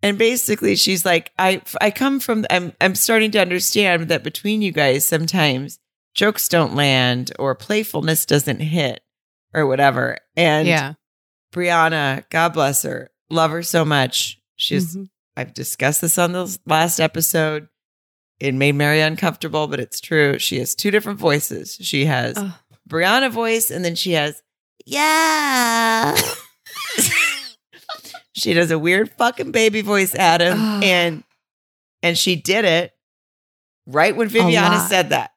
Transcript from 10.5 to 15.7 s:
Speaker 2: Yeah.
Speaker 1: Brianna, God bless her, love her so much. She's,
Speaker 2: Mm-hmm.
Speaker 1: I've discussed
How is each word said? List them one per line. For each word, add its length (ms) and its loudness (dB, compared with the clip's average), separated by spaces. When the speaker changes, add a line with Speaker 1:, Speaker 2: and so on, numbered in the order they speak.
Speaker 2:
Yeah. 260 0
Speaker 1:
Brianna, 760 0
God 240 0
bless 300 0
her, 280 -8
love 220 2
her 120 -6
so 220 2
much. 540 0
She's, 400 -2
Speaker 2:
Mm-hmm. 80 -10
Speaker 1:
I've 160 -10
discussed 480 -2